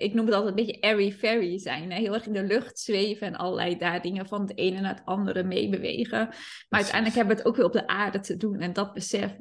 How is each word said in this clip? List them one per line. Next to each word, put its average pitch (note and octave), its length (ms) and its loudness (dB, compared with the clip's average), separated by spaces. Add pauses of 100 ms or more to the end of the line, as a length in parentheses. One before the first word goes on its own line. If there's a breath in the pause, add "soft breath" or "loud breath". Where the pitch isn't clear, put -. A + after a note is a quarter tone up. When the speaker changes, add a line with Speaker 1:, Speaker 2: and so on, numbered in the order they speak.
Speaker 1:
ik G3+ 120 0
noem A3+ 120 2
het A3 100 4
altijd G3+ 240 2
een A#3 60 2
beetje - 160 -6
airy-fairy G3+ 760 2
zijn, D#3+ 340 -6
hè? F3+ 80 -4
Heel G#3 140 0
erg A3+ 120 -2
in G#3 80 -4
de G3 100 0
lucht G#3+ 360 0
zweven G#3 480 0
en - 80 -6
allerlei F3 420 -2
daar F3 240 0
dingen F#3+ 260 -4
van G#3 140 -4
het G3 160 -4
ene F#3 240 2
naar F#3+ 140 -2
het - 100 -18
andere F#3+ 380 0
meebewegen. G3+ 760 0
Maar A3+ 80 0
Speaker 2:
Precies. - 420 -14
Speaker 1:
uiteindelijk G#3+ 460 2
hebben A3 200 4
we G#3 60 -2
het - 80 4
ook A#3 60 2
weer A3 100 6
op F3+ 80 2
de - 140 2
aarde G3 320 0
te - 180 -6
doen. G3+ 220 -2
En F3 140 -2
dat G3+ 200 -2
besef, G3 480 -2